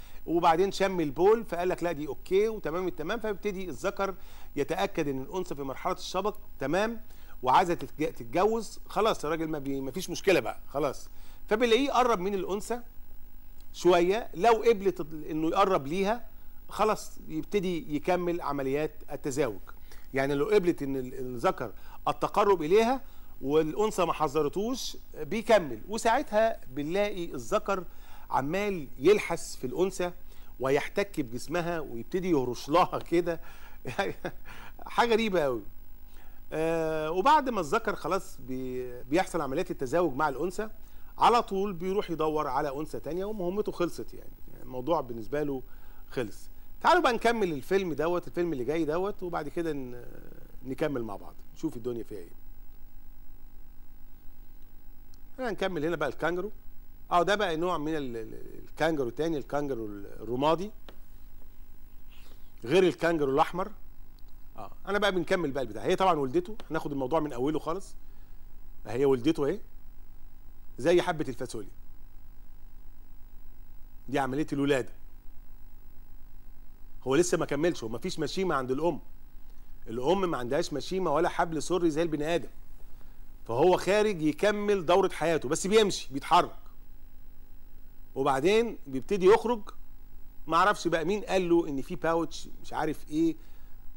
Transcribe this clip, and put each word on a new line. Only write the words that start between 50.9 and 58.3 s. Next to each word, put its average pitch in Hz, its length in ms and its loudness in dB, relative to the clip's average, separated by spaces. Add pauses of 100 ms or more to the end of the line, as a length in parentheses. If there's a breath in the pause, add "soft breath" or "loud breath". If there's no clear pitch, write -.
مع 107 120 -6
بعض، 90 180 -12 (220)
نشوف 151 220 -4
الدنيا 117 260 -4
فيها 104 160 -10
ايه. 85 100 -10 (3000)
احنا 254 160 -2
هنكمل 185 360 0
هنا 170 100 0
بقى 151 140 0
الكانجرو. 180 420 -2 (600)
اه، 175 120 8
ده 190 120 4
بقى 190 220 2
نوع 175 200 2
من 151 180 -2
ال-، 131 220 -4
ال-، - 520 -8